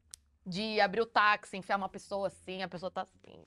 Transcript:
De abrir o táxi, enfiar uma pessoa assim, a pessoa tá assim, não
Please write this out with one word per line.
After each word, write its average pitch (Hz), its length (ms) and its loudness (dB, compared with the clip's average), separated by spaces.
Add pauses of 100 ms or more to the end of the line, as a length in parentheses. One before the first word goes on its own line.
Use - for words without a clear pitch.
(460)
De 208 340 -2
abrir 202 220 4
o 226 40 2
táxi, 208 520 2
enfiar 196 180 -2
uma 190 140 -2
pessoa 196 380 -6
assim, 185 360 -6
a 180 60 -6
pessoa 180 200 -8
tá 185 120 -6
assim, - 380 -16
não 78 80 -20